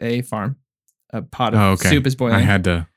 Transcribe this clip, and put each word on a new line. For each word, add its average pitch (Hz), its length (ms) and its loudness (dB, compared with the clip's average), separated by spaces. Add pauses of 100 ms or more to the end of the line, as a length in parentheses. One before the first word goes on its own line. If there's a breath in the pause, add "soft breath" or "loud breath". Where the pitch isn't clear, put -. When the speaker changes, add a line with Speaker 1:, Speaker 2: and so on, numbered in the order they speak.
Speaker 1:
a 120 200 -4
farm, 110 340 -6 (540)
a 113 120 -8
pot 113 320 -4
of 107 60 4
Speaker 2:
Oh, 98 120 4
okay. 95 160 0
Speaker 1:
soup 147 180 2
is 131 80 -2
boiling. 117 220 -2
Speaker 2:
I 98 40 4
had 95 240 2
to. 85 220 -2 (100)